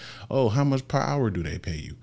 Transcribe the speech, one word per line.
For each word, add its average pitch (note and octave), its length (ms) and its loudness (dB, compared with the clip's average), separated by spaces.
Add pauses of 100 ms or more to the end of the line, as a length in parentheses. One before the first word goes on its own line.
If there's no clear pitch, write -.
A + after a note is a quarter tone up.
(300)
"Oh, C3 200 4
how C#3 140 4
much C3+ 240 2
per C#3 120 0
hour C#3 300 2
do F2 120 -2
they D#2+ 160 -4
pay E2 200 -6
you?" D2+ 240 -10